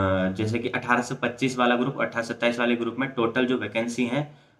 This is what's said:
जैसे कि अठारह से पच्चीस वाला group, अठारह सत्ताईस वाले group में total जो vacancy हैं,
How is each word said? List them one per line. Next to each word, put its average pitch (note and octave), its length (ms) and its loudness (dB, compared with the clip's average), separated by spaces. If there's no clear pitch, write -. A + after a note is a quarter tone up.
जैसे G#2+ 280 -2
कि B2+ 100 -4
अठारह A#2+ 320 2
से B2 140 -6
पच्चीस A#2+ 420 -2
वाला B2 180 4
group, A#2+ 260 0
अठारह A#2 240 -2
सत्ताईस A#2+ 340 0
वाले A#2+ 160 2
group A2+ 240 -4
में C3 100 -2
total B2 360 2
जो B2 120 2
vacancy A#2 480 -2
हैं, C#3 420 -4